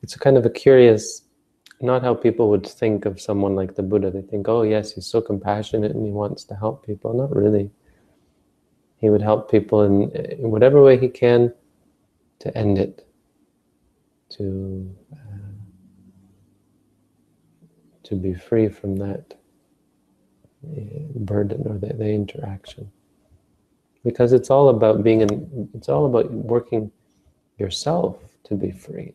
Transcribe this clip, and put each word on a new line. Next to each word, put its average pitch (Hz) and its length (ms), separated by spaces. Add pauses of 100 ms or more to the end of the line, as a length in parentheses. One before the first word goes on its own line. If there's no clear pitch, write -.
it's - 140
kind 139 220
of 120 80
a 113 40
curious, 120 720 (560)
not 127 240
how 123 100
people 113 360
would 101 160
think 107 400
of 95 160
someone 101 340
like 95 200
the 98 80
Buddha. 98 280
They 95 100
think, 101 260
"Oh, 113 160
yes, 107 280
he's - 160
so 117 140
compassionate 104 680
and 110 140
he 104 60
wants 101 340
to 104 100
help 107 300
people." 107 280
Not 131 220
really. 101 360 (1300)
He 107 120
would 104 120
help 107 280
people 104 320
in, 101 300
in - 400
whatever 131 320
way 131 140
he 123 100
can 120 440 (880)
to - 160
end 104 220
it, - 260 (1300)
to, 95 640 (180)
uh, 151 60 (2750)
to - 120
be 92 200
free 110 340
from 98 280
that, 98 360 (1300)
uh, - 560
burden 101 460
or 104 140
the, 104 140
the 110 160
interaction. 101 840 (1120)
Because 120 300
it's 123 180
all 139 180
about 110 340
being 113 180
in, 107 520
it's 117 160
all 147 160
about 120 260
working 110 600 (680)
yourself 165 600 (260)
to - 100
be 95 160
free. - 460